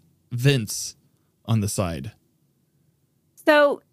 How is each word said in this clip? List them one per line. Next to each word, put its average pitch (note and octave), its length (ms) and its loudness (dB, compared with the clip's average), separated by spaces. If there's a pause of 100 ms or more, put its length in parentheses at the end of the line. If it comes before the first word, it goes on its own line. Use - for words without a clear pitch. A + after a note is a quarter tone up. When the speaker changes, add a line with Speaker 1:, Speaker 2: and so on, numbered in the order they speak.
(320)
Speaker 1:
vents B2 640 -2 (500)
on A2+ 160 0
the G2+ 80 -2
side? F2+ 420 -6 (1300)
Speaker 2:
So D4 360 4 (100)